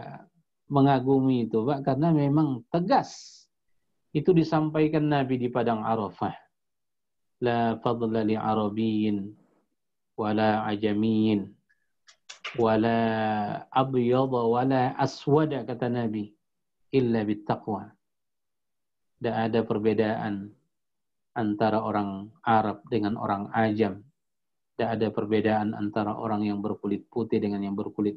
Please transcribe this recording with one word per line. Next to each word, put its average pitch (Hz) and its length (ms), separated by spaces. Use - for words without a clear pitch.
mengagumi 135 800
itu, 110 180
Pak, 139 220
karena 139 260
memang 143 560
tegas - 760
Itu 151 160
disampaikan 156 800
Nabi 131 240
di 120 160
Padang 117 320
Arafah. 107 480
"La 117 400
fadla 117 400
li 107 160
Arabiyyin, 107 960
wala 107 560
Ajamiyyin, 107 800
wala 113 420
abyada, 131 800
wala 127 480
aswada," 139 720
kata 120 240
Nabi, 110 400
"illa 117 320
bittaqwa." 107 640
Tidak 113 160
ada 113 320
perbedaan 107 800
antara 110 480
orang 104 560
Arab 107 480
dengan 107 320
orang 104 320
Ajam. 107 480
Tidak 113 200
ada 107 160
perbedaan 107 640
antara 104 400
orang 110 320
yang 101 160
berkulit 101 480
putih 110 320
dengan 101 200
yang 101 120
berkulit 104 420